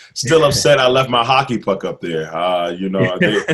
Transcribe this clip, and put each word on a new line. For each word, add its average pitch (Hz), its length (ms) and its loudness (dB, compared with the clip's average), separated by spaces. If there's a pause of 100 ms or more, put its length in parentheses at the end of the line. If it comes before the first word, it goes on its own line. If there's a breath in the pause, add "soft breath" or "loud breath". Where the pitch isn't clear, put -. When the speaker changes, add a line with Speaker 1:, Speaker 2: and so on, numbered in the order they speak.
(120)
Speaker 1:
still 156 320 2
Speaker 2:
<laughs> 143 40 2
Speaker 1:
upset 139 300 2
I 131 80 2
left 127 220 2
my 120 160 0
hockey 131 320 0
puck 95 300 -4
up 85 160 -8
there. 80 320 -6
Uh, 87 340 -2
you 92 220 -6
know, 92 280 -2
they, 202 200 0 (160)